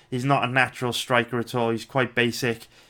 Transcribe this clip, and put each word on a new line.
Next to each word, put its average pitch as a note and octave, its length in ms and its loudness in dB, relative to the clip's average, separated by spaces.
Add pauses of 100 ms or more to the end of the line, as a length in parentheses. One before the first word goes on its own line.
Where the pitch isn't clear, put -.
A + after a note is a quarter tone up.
he's B2+ 160 -4
not C#3 180 2
a B2 80 -4
natural B2 420 0
striker A#2+ 460 0
at A2+ 160 -6
all. A#2 140 2
He's A2+ 160 -2
quite B2+ 300 -2
basic, A#2+ 520 -2 (220)